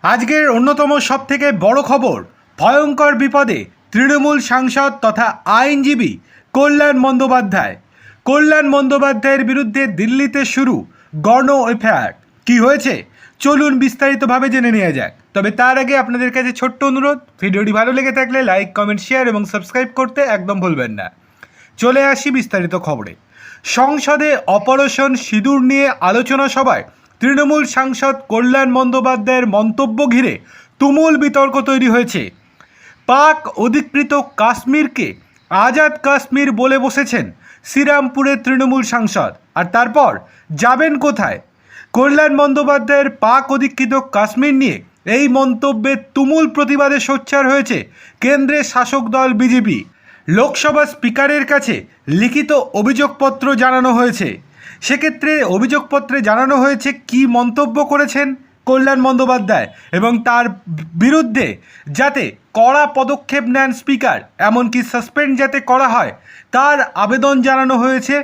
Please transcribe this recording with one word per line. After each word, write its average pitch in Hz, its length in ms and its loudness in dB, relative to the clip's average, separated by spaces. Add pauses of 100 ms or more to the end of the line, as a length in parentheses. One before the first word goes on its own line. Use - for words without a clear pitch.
আজকের 247 460 0
অন্যতম 277 400 2 (100)
সবথেকে 277 480 -2 (160)
বড় 247 180 4
খবর, 240 360 0 (400)
ভয়ঙ্কর 294 560 2
বিপদে 240 440 0 (320)
তৃণমূল 285 480 2 (120)
সাংসদ 262 400 0 (120)
তথা 220 240 0 (320)
আইনজীবী 269 540 0 (420)
কল্যাণ 294 480 2
বন্দ্যোপাধ্যায়। 240 720 0 (520)
কল্যাণ 302 440 4
বন্দ্যোপাধ্যায়ের 277 720 0
বিরুদ্ধে 262 380 -2 (140)
দিল্লিতে 254 440 -2 (140)
শুরু 262 200 0 (520)
গণ 254 220 4 (220)
এফআইআর। 202 420 -2 (340)
কি 240 180 4
হয়েছে, 269 300 2 (460)
চলুন 294 380 2
বিস্তারিতভাবে 262 680 0
জেনে 240 240 0
নেওয়া 190 200 0
যাক। 120 200 -6 (200)
তবে 202 180 -2 (100)
তার 254 180 4
আগে 262 180 -2
আপনাদের 247 340 -2
কাছে 254 220 -4
ছোট্ট 254 280 -6 (100)
অনুরোধ, 277 280 -2 (200)
ভিডিওটি 202 340 -2
ভালো 220 200 2
লেগে 262 260 -2
থাকলে 262 240 -2
লাইক, 196 320 0
কমেন্ট, 208 260 -2
শেয়ার 262 280 -2
এবং 208 160 -2
সাবস্ক্রাইব 226 520 -6
করতে 262 320 -4
একদম 196 320 -4
ভুলবেন 143 380 -2
না। 92 80 -10 (720)
চলে 254 240 2 (100)
আসি 269 180 -4
বিস্তারিত 196 440 -4 (120)
খবরে। 107 260 -6 (640)
সংসদে 294 540 0 (180)
অপারেশন 262 680 0
সিঁদুর 254 460 0
নিয়ে 269 240 2 (140)
আলোচনা 247 480 0
সভায় 254 360 0 (360)
তৃণমূল 285 480 2
সাংসদ 269 460 -2 (140)
কল্যাণ 247 460 0
বন্দ্যোপাধ্যায়ের 254 720 0
মন্তব্য 220 520 0 (160)
ঘিরে 240 200 2 (440)
তুমুল 302 380 2
বিতর্ক 269 380 0 (140)
তৈরি 262 200 2
হয়েছে। 233 340 0 (880)
পাক 302 300 4 (200)
অধিকৃত 285 540 -2 (240)
কাশ্মীরকে 240 720 -2 (440)
আজাদ 254 420 2 (100)
কাশ্মীর 277 500 0
বলে 262 260 0
বসেছেন 247 460 -2 (400)
শ্রীরামপুরের 277 800 0
তৃণমূল 262 420 0
সাংসদ। 208 480 -4 (220)
আর 175 180 -2
তারপর 233 400 2 (500)
যাবেন 254 360 2
কোথায়? 214 400 -2 (540)
কল্যাণ 285 440 4
বন্দ্যোপাধ্যায়ের 285 720 2 (160)
পাক 254 280 4
অধিকৃত 262 420 -2 (180)
কাশ্মীর 214 420 0
নিয়ে 247 220 0 (400)
এই 285 120 2
মন্তব্যে 262 640 0 (200)
তুমুল 285 380 2
প্রতিবাদে 285 500 0
সোচ্চার 277 500 -2
হয়েছে 262 280 0 (420)
কেন্দ্রের 277 520 0
শাসক 247 360 -2
দল 262 260 0
বিজেপি। 214 440 2 (500)
লোকসভা 294 580 0
স্পিকারের 277 600 -2
কাছে 277 280 0 (460)
লিখিত 247 300 0 (240)
অভিযোগপত্র 269 720 0 (100)
জানানো 254 380 2
হয়েছে। 226 360 0 (500)
সেক্ষেত্রে 302 520 -2 (240)
অভিযোগপত্রে 277 640 -2
জানানো 240 420 0
হয়েছে 277 280 0 (160)
কি 247 140 0 (160)
মন্তব্য 240 480 0
করেছেন 285 420 0 (400)
কল্যাণ 262 360 2
বন্দ্যোপাধ্যায় 247 640 0 (240)
এবং 214 200 2 (120)
তার 240 200 2 (520)
বিরুদ্ধে 240 500 2 (520)
যাতে 277 260 0 (300)
কড়া 262 300 4 (120)
পদক্ষেপ 269 500 -2
নেন 262 260 0
স্পিকার, 233 460 -2 (200)
এমনকি 233 440 0
সাসপেন্ড 262 560 -4
যাতে 269 200 0 (120)
করা 262 180 2
হয়, 220 240 0 (380)
তার 285 280 2 (260)
আবেদন 262 380 0
জানানো 262 400 2
হয়েছে 262 420 -2